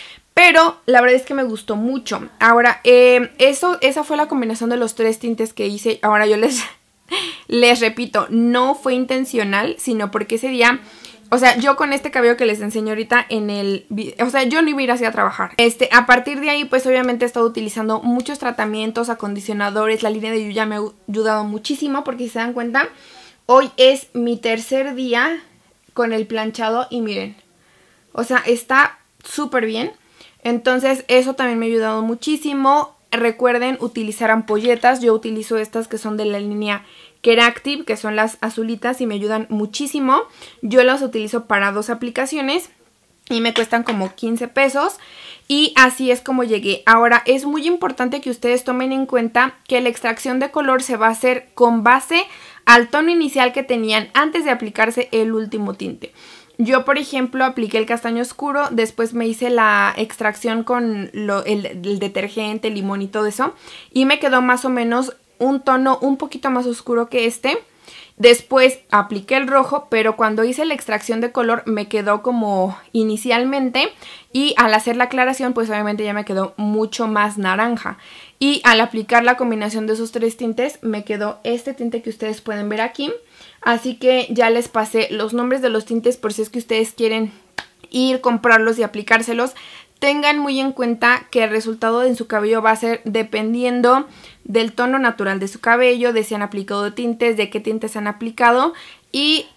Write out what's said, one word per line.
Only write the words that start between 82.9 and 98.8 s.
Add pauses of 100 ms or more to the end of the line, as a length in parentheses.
Así
que
ya
les
pasé
los
nombres
de
los
tintes
por
si
es
que
ustedes
quieren (580)
ir,
comprarlos
y
aplicárselos. (440)
Tengan
muy
en
cuenta
que
el
resultado
en
su
cabello
va
a
ser
dependiendo (360)
del
tono
natural
de
su
cabello,
de
si
han
aplicado
tintes,
de
qué
tintes
han
aplicado, (380)